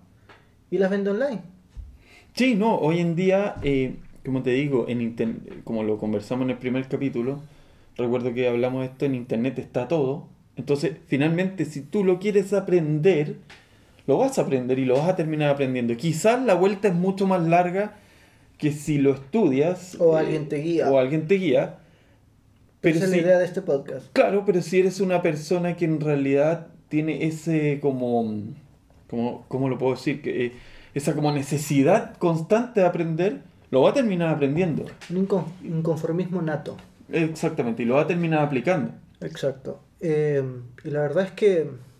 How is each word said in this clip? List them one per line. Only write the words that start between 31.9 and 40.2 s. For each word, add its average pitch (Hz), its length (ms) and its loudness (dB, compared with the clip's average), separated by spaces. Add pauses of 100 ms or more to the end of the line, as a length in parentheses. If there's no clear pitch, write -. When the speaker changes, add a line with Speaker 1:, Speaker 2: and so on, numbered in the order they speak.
Speaker 2:
constante 175 640 0
de 180 80 6
aprender, 170 540 -2 (280)
lo 131 120 4
va 185 100 6
a - 20 -8
terminar 185 400 0
aprendiendo. 143 520 0 (260)
Speaker 1:
Un 190 160 0
incon-, 175 180 0 (180)
inconformismo 165 800 -2
nato. - 360 -6 (340)
Speaker 2:
Exactamente, 156 720 -2
y - 20 -2
lo 120 100 2
va 147 60 6
a 156 60 -2
terminar 165 360 0
aplicando. 135 480 0 (300)
Speaker 1:
Exacto. 139 600 -6 (180)
Eh, 151 420 0 (420)